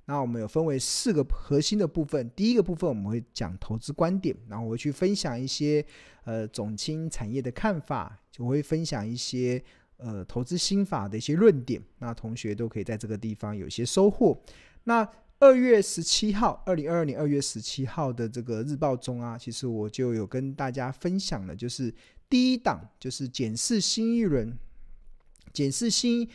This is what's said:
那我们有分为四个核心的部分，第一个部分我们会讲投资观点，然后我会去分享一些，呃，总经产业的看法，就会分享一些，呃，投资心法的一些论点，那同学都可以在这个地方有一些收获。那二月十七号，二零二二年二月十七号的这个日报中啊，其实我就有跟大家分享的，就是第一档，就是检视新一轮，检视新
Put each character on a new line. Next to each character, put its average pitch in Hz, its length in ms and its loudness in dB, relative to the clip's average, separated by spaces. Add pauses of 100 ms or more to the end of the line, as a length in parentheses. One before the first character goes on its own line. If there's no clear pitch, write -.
那 143 160 -2
我 131 60 0
们 117 160 -2
有 107 40 -4
分 156 160 2
为 147 160 2
四 - 320 0
个 151 140 4
核 - 340 0
心 208 200 2
的 185 100 2
部 160 160 0
分， 131 320 -4
第 214 140 4
一 247 40 4
个 220 80 6
部 170 120 -2
分 165 120 -2
我 147 60 0
们 101 140 -4
会 113 260 -2
讲 92 240 -6
投 110 220 -6
资 143 160 -8
观 180 260 2
点， 160 160 -2 (100)
然 107 120 -10
后 113 80 -6
我 110 60 -4
会 117 40 -2
去 147 160 -2
分 190 240 0
享 127 240 -4
一 131 60 -4
些， 147 360 0 (420)
呃， 113 240 -4
总 107 280 -6
经 160 320 -6
产 110 240 -6
业 135 80 -2
的 127 100 -4
看 185 300 0
法， 107 400 -6 (100)
就 120 160 -8
会 143 160 2
分 160 220 -2
享 110 240 -4
一 120 80 -6
些， 123 480 -2 (320)
呃， 107 300 -8
投 123 180 -4
资 175 140 -2
心 196 260 2
法 113 240 -4
的 101 80 -6
一 110 40 -4
些 147 140 -2
论 170 300 6
点， 120 180 -4 (160)
那 120 140 -8
同 113 240 -10
学 107 180 -4
都 110 140 -4
可 110 100 -8
以 98 60 -4
在 110 140 -6
这 101 100 -8
个 107 80 -4
地 107 180 -6
方 107 220 -8
有 95 100 -8
一 - 40 -10
些 120 160 -4
收 196 240 4
获。 202 280 4 (460)
那 226 240 2 (300)
二 269 180 12
月 247 260 8
十 - 180 -4
七 214 320 2
号， 202 320 2
二 185 120 2
零 151 120 -2
二 170 100 2
二 165 60 2
年 139 140 -2
二 151 80 2
月 143 140 2
十 113 200 -4
七 - 240 -6
号 135 280 -2
的 117 160 -4
这 120 120 -8
个 113 220 -4
日 143 140 -4
报 139 200 0
中 120 240 -6
啊， 117 160 -8
其 113 140 -12
实 120 160 -6
我 107 240 -4
就 123 240 0
有 110 100 0
跟 135 300 -4
大 139 160 -4
家 127 220 -4
分 180 260 -2
享 113 260 -4
的， 92 120 -10
就 120 120 -6
是 120 240 -4 (380)
第 254 220 6
一 254 40 0
档， 151 240 -2 (200)
就 131 100 -8
是 131 180 -6
检 117 280 -4
视 214 240 0
新 226 340 0
一 233 80 2
轮， 120 340 0 (960)
检 139 180 0
视 226 200 0
新 233 440 2